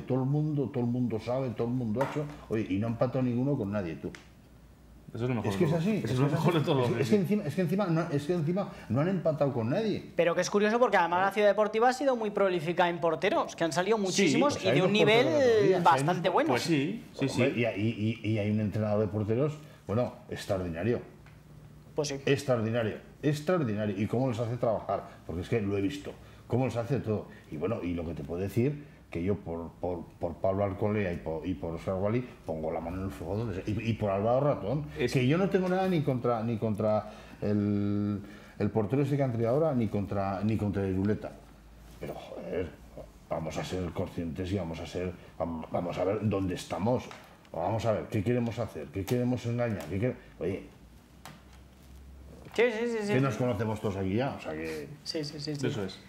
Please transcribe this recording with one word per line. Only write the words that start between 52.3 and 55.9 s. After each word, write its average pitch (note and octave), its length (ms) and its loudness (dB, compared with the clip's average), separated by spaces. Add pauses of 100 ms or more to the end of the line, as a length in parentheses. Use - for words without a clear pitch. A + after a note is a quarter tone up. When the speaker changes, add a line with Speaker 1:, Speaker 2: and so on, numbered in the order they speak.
Speaker 3:
Sí, - 160 4
sí, A3+ 160 -4
sí, A#3 100 -2 (100)
sí, G#3 60 0
Speaker 1:
que C3 80 4
nos C3+ 120 0
Speaker 3:
sí. G#2 60 -6
Speaker 1:
conocemos A2 420 -2
todos G2+ 160 -2
aquí F#2+ 180 -2
ya, B2 200 0
o - 40 -12
sea D#3+ 140 -10
que D#3 340 -8 (160)
Speaker 3:
Sí, D#3 200 -6
sí, D3 160 -10
sí, D3 160 -6
sí. C3+ 120 -2
Speaker 2:
Eso G#2+ 160 -2
es. - 260 -8